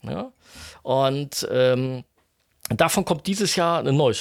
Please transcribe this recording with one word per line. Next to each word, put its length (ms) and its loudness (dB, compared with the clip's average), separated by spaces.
Ja. 280 -8
Und, 680 0
ähm, 540 2
davon 380 2
kommt 200 -2
dieses 300 -2
Jahr 240 2
eine 140 0
neue, 260 4